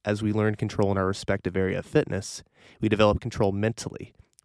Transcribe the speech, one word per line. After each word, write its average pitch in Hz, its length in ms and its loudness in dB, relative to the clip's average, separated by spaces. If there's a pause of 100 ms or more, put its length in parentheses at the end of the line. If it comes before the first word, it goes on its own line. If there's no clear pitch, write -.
as 104 160 0
we 107 120 0
learn 107 240 2
control 101 340 0
in 98 80 0
our 95 80 2
respective 98 500 -2
area 92 220 0
of 90 80 -8
fitness, - 560 -2 (380)
we 110 80 0
develop 104 320 4
control 110 320 -2
mentally, - 600 -4 (320)